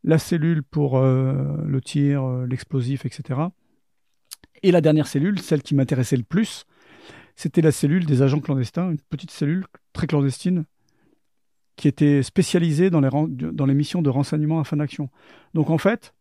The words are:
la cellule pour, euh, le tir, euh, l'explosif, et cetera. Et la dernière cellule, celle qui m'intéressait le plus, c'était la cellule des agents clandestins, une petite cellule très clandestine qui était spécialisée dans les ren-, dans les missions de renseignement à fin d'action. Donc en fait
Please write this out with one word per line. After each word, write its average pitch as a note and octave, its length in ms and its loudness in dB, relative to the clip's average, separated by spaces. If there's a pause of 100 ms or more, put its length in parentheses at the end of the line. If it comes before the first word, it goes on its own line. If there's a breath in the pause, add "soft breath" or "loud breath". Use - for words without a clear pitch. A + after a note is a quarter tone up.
la D#3 140 4
cellule D#3+ 440 0
pour, C3+ 360 -2
euh, C3+ 640 0
le C#3 160 -2
tir, C#3+ 420 0
euh, B2+ 240 -4
l'explosif, C3 580 -4
et B2+ 60 -6
cetera. C#3+ 420 -6 (1080)
Et F#3+ 80 6
la F3 100 6
dernière D3+ 260 4
cellule, F3+ 340 -2
celle D3+ 220 -2
qui - 120 -4
m'intéressait C3+ 420 0
le A#2+ 60 -2
plus, - 420 -4 (720 loud breath)
c'était - 240 0
la D#3+ 120 6
cellule E3 340 0
des C3+ 160 4
agents C#3 180 2
clandestins, C#3 500 -4
une D3+ 100 -4
petite - 300 -12
cellule E3+ 360 -4 (260)
très - 140 -4
clandestine D3+ 580 0 (1120)
qui - 100 -2
était C#3+ 360 4
spécialisée E3+ 680 2
dans E3 100 2
les C3+ 80 2
ren-, D3 200 0
dans D3+ 380 -4
les C3+ 80 2
missions D3 280 0
de C#3+ 80 2
renseignement D3+ 480 -2
à D3+ 60 -2
fin D#3 140 -4
d'action. D3 320 -6 (440 soft breath)
Donc D#3+ 160 0
en D#3+ 80 2
fait - 420 -2